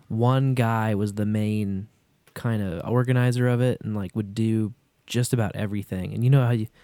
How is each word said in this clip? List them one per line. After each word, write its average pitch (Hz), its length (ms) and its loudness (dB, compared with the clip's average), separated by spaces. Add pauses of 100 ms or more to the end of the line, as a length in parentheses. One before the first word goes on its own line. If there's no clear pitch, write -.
one 131 460 2
guy 113 400 2
was 101 200 0
the 104 120 -2
main 107 600 -2 (460)
kinda 101 520 -4
organizer 123 640 2
of 123 120 2
it 127 220 0
and, 110 140 -4
like, 95 180 -6
would 101 200 -4
do 110 380 0 (340)
just 120 260 -2
about 110 240 0
everything. 98 560 -6
And 107 120 -4
you 127 60 4
know 135 140 6
how 120 80 0
you, 110 140 -2 (180)